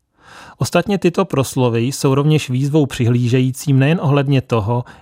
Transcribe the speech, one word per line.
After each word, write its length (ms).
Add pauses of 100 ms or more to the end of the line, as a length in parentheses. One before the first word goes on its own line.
(580)
Ostatně 400
tyto 260
proslovy 560
jsou 340
rovněž 360
výzvou 360
přihlížejícím 920
nejen 240
ohledně 380
toho, 440 (180)